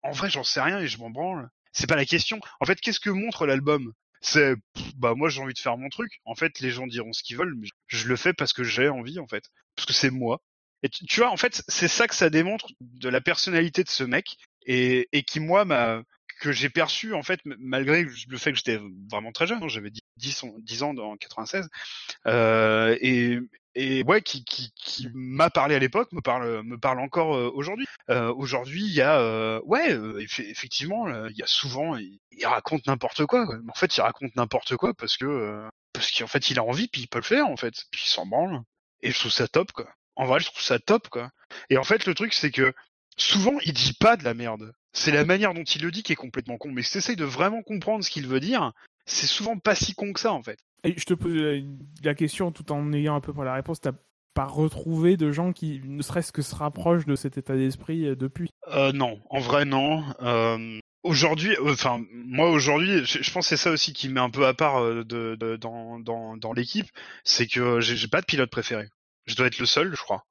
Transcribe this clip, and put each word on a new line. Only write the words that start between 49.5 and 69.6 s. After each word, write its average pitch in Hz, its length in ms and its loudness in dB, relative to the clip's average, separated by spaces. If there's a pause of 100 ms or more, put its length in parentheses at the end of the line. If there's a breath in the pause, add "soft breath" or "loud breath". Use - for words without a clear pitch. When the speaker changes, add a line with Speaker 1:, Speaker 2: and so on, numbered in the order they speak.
Speaker 1:
pas 208 160 4
si - 220 0
con 202 180 -6
que - 60 -6
ça, 226 120 0
en - 120 -2
fait. 107 160 -12 (240)
Speaker 2:
Et 170 140 0
je 147 80 -8
te 185 100 2
pose 170 180 -4
la, 151 260 0 (440)
la 147 100 2
question 165 380 0
tout 151 200 -10
en 147 220 0
ayant 147 220 2
à 143 60 0
peu 151 120 -8
près 143 120 -6
la 127 100 -2
réponse. 143 260 -6
T'as 131 120 -2 (420)
pas 135 100 0
retrouvé 160 720 2
de 156 140 2
gens 170 200 0
qui, 151 320 -6
ne 139 200 -8
serait-ce - 280 -4
que 151 120 -4
se - 100 -6
rapprochent 165 540 0
de 143 80 2
cet 135 240 -4
état 135 160 -4
d'esprit, 131 500 0
euh, 135 100 0
depuis ? 135 340 -6 (220)
Speaker 1:
Euh, 139 200 4
non. 123 280 -2 (120)
En 135 80 0
vrai, 143 260 4
non. 143 380 2 (180)
Euh... 113 560 2 (240)
aujourd'hui, 160 540 2
euh, 143 180 2
enfin, 120 300 0 (100)
moi, 127 380 2
aujourd'hui, 151 520 4
je, 135 200 -2
je - 80 -2
pense 180 180 -2
que 156 60 4
c'est - 80 0
ça 175 80 4
aussi 156 220 0
qui 135 160 -6
me 131 60 -4
met 131 40 2
un 127 100 2
peu 131 160 2
à 131 80 6
part, 139 240 2
euh, 117 260 2
de, 113 360 -4
de, 113 160 -4
dans, 117 440 -12
dans, 113 380 -8
dans 113 160 -8
l'équipe, 160 340 -2 (360 loud breath)
c'est - 240 4
que 120 320 2
j'ai, 117 160 2
j'ai 117 120 -4
pas 165 140 2
de - 60 -6
pilote 131 240 2
préféré. 110 380 -4 (360)
Je 117 100 -6
dois 127 120 4
être - 120 -2
le 127 60 0